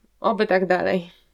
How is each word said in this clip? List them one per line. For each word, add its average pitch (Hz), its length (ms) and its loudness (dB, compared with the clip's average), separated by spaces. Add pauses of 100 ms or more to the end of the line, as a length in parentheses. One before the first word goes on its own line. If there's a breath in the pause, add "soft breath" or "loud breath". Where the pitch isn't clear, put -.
(200)
Oby 208 280 0
tak 185 180 2
dalej. 180 460 -2 (220 loud breath)